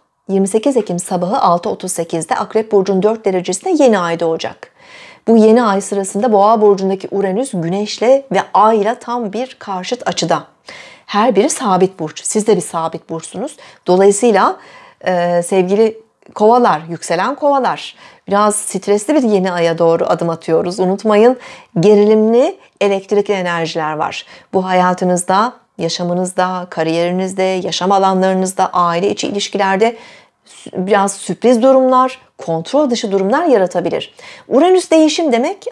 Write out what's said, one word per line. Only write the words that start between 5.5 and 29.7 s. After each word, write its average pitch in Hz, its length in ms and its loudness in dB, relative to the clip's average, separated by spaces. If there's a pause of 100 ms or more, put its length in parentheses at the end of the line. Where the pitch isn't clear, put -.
ay 196 180 0
sırasında 196 500 -4
Boğa 214 300 4
Burcu'ndaki 190 500 2
Uranüs, 196 420 -2
Güneş'le 190 480 -4 (300)
ve 190 100 0 (120)
Ay'la 214 420 2
tam 233 380 -8
bir 247 260 -8
karşıt 190 480 -8
açıda. 165 360 -2 (600)
Her 214 300 0
biri 226 140 2
sabit 190 500 -2
burç. 156 240 -10
Siz 208 240 -4
de 214 80 4
bir - 60 -2
sabit 165 480 -8
burçsunuz. 175 480 -10 (300)
Dolayısıyla, 202 680 4 (500)
e, 175 360 0
sevgili 196 640 0 (280)
kovalar, 214 540 2
yükselen 180 460 -4
kovalar, 262 600 -2 (320)
biraz 208 280 2
stresli 208 600 -2
bir 277 80 2
yeni 190 280 0
aya 170 260 0
doğru 165 280 2
adım 170 240 -2
atıyoruz. 175 500 -2
Unutmayın, 208 580 2 (420)
gerilimli, 214 760 4 (240)
elektrikli 202 520 -2
enerjiler 165 600 -4
var. - 320 -6 (280)
Bu 185 120 0
hayatınızda, 185 880 0 (240)
yaşamınızda, 180 920 -4
kariyerinizde, 175 720 -2
yaşam 185 480 -2
alanlarınızda, 190 840 0
aile 175 360 0
içi - 180 -6
ilişkilerde 202 680 -2 (500)